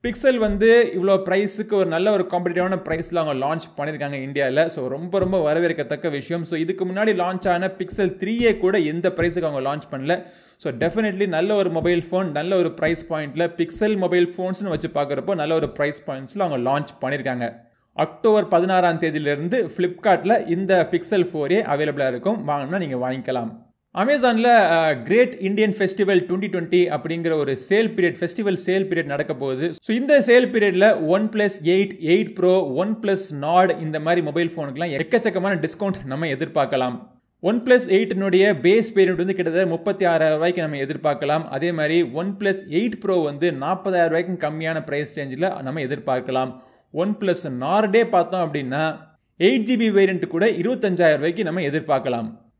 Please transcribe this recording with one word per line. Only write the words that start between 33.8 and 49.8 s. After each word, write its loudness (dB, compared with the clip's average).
இந்த -4
மாதிரி 0
மொபைல் -2
ஃபோனுக்குலாம் -6
எக்கச்சக்கமான 0
டிஸ்கவுண்ட் -6
நம்ம -6
எதிர்பார்க்கலாம். -2
OnePlus 4
eight-னுடைய 4
பேஸ் 4
வேரியன்ட் 4
வந்து -2
கிட்டத்தட்ட 0
முப்பத்தி -4
ஆறாயிரம் 4
ரூபாய்க்கு 0
நம்ம -4
எதிர்பார்க்கலாம். -2
அதே -4
மாதிரி 2
OnePlus -2
eight 0
Pro 2
வந்து 0
நாற்பதாயிரம் 0
ரூபாய்க்கு -2
கம்மியான -4
பிரைஸ் -6
ரேஞ்சில் -4
நம்ம -6
எதிர்பார்க்கலாம். -4
OnePlus -2
Nord-ஏ 2
பார்த்தோம் 0
அப்படின்னா -4
எயிட் 4
ஜிபி 2